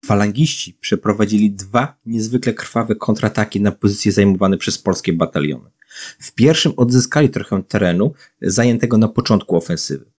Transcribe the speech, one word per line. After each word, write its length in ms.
Falangiści 760
przeprowadzili 680
dwa 460
niezwykle 480
krwawe 400
kontrataki 640
na 120
pozycje 400
zajmowane 460
przez 200
polskie 340
bataliony. 580
W 140
pierwszym 440
odzyskali 520
trochę 340
terenu 500
zajętego 560
na 100
początku 480
ofensywy. 480